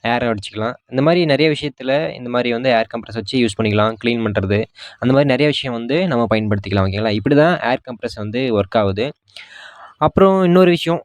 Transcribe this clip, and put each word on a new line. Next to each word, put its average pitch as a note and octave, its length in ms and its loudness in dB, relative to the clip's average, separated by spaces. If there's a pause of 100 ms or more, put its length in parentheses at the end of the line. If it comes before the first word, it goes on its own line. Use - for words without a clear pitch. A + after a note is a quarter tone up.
(120)
ஏர் A#2+ 180 -2
அடிச்சிக்கலாம். G#2+ 440 -6 (180)
இந்த C3 140 0
மாதிரி F3 140 2 (120)
நிறைய D3 220 2
விஷயத்துல C3+ 380 -6 (260)
இந்த B2 160 -12
மாதிரி A#2+ 220 0
வந்து B2+ 220 -2
ஏர் A2+ 160 -2
கம்ப்ரஸர் A2 280 -8
வச்சு B2 200 -2
யூஸ் A2 160 0
பண்ணிக்கலாம். G#2+ 440 2
கிளீன் A#2 240 0
பண்றது, G2+ 320 0 (440)
அந்த B2 120 2
மாதிரி C#3 200 4
நிறைய D3 200 2
விஷயம் B2 240 -6
வந்து A#2+ 200 -2 (140)
நம்ம A#2 220 0
பயன்படுத்திக்கலாம், G2+ 540 0
ஓகேங்களா? G#2 320 -2
இப்படி C3+ 220 2
தான் E3+ 140 2 (140)
ஏர் C3 180 -4
கம்ப்ரஸர் A#2 360 -10
வந்து A2 180 -4 (180)
ஒர்க் G2 220 0
ஆகுது. F#2 240 0 (1000)
அப்புறம் F#3+ 300 4 (120)
இன்னொரு F3+ 280 6
விஷயம் E3 260 -2